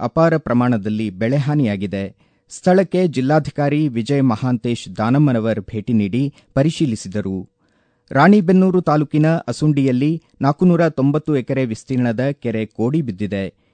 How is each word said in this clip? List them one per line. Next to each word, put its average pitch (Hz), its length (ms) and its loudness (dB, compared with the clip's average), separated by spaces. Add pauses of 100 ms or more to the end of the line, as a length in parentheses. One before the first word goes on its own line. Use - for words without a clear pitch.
ಅಪಾರ 160 360 0
ಪ್ರಮಾಣದಲ್ಲಿ 113 720 -2
ಬೆಳೆ 113 260 -2
ಹಾನಿಯಾಗಿದೆ. 101 800 -2 (320)
ಸ್ಥಳಕ್ಕೆ 185 580 2
ಜಿಲ್ಲಾಧಿಕಾರಿ 147 840 0
ವಿಜಯ್ 127 340 -2
ಮಹಾಂತೇಶ್ 120 760 -2
ದಾನಮ್ಮನವರ್ 113 640 2
ಭೇಟಿ 107 320 -6
ನೀಡಿ 113 420 0 (200)
ಪರಿಶೀಲಿಸಿದರು. 107 920 -2 (600)
ರಾಣಿಬೆನ್ನೂರು 185 720 4
ತಾಲೂಕಿನ 151 460 0 (100)
ಅಸುಂಡಿಯಲ್ಲಿ 139 840 0 (180)
ನಾಲ್ಕುನೂರ 165 480 2
ತೊಂಬತ್ತು 147 480 0
ಎಕರೆ 131 280 -2
ವಿಸ್ತೀರ್ಣದ 123 680 -2
ಕೆರೆ 110 360 -4
ಕೋಡಿ 139 360 -2
ಬಿದ್ದಿದೆ. 98 520 -6 (200)